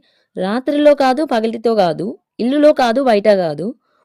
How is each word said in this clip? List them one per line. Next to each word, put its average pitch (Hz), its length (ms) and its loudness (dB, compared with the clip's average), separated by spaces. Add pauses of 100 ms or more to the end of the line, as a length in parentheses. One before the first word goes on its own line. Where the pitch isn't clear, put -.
(380)
రాత్రిలో 262 580 0
కాదు, 262 300 0
పగటితో 226 500 -2
కాదు, 175 320 0 (320)
ఇల్లులో 285 340 2
కాదు, 247 300 0
బయట 214 320 2
కాదు, 165 320 -4 (380)